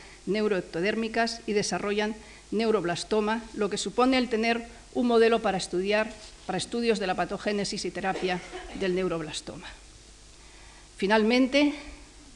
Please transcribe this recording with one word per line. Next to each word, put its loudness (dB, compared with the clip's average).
neuroectodérmicas -2
y -2
desarrollan -2
neuroblastoma, 0
lo -2
que -4
supone 2
el 2
tener 0
un 0
modelo 6
para 0
estudiar, 0
para -2
estudios 0
de -2
la 0
patogénesis -2
y -6
terapia -2
del 0
neuroblastoma. -4
Finalmente, 4